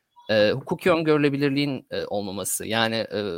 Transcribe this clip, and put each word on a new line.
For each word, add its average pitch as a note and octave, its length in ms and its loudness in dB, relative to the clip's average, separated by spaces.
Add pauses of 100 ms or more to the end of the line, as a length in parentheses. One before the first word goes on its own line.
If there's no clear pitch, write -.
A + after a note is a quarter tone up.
(300)
E, G#2+ 220 6
hukuki E3+ 400 0
öngörülebilirliğin, C#3+ 1000 0
e, F#2 140 -4
olmaması. F#2+ 600 -6
Yani, A2+ 280 0
e, G#2+ 260 -4 (160)